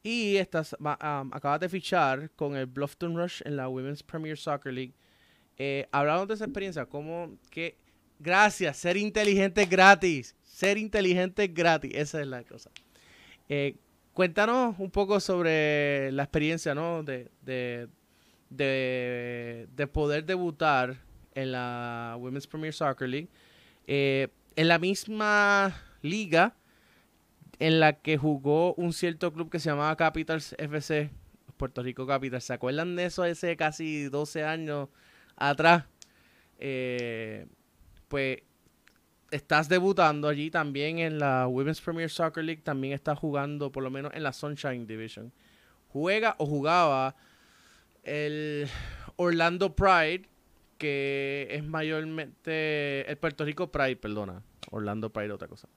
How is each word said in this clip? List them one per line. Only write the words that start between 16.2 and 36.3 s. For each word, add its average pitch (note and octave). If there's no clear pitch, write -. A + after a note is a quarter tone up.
experiencia, D#3
¿no? E3
De, B2+
de, B2
de, B2
de C#3+
poder D3+
debutar D#3
en C3
la A#2+
Women's C3
Premier D#3
Soccer C3+
League. C#3+
Eh, C3+
en D#3+
la E3+
misma G3+
liga F3+
en D#3+
la D3+
que D3+
jugó D3
un E3+
cierto E3+
club D#3+
que E3+
se D3
llamaba D3
Capitals D#3+
F D3+
C, D3
Puerto B2
Rico B2+
Capitals. C3
¿Se B2+
acuerdan D3+
de F3+
eso F3+
hace E3+
casi D#3
doce D3
años D3+
atrás? D#3